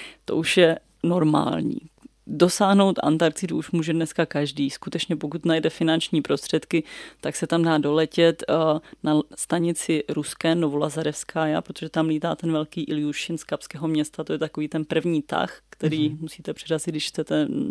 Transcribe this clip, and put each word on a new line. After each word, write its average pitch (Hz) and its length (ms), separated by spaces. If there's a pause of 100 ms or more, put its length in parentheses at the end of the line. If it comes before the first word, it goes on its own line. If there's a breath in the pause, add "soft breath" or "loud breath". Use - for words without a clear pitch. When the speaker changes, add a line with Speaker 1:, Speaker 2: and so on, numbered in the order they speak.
(240 loud breath)
Speaker 1:
to - 120
už 160 200
je 165 220 (240)
normální. 160 760 (480)
Dosáhnout 190 760
Antarktidu 160 540
už 156 140
může 165 220
dneska 160 340
každý. 143 440
Skutečně, - 460
pokud 156 300
najde 160 240
finanční 160 520
prostředky, 160 640 (360 loud breath)
tak 147 160
se 165 100
tam 170 160
dá 160 160
doletět, 160 720
eh, - 60 (480 loud breath)
na 151 180 (140)
stanici 170 720
ruské 156 460
Novolazarevskája, 156 1080
protože - 260
tam 160 180
lítá 160 280
ten 165 180
velký 156 320
Iljušin 147 540
z - 60
Kapského 156 440
města, 156 360
to - 80
je 156 60
takový 151 300
ten 156 160
první 160 380
tah, - 380 (100)
který 156 380
Speaker 2:
Mhm. 151 120
Speaker 1:
musíte 160 340
přerazit, - 360
když 151 180
chcete 151 380 (240)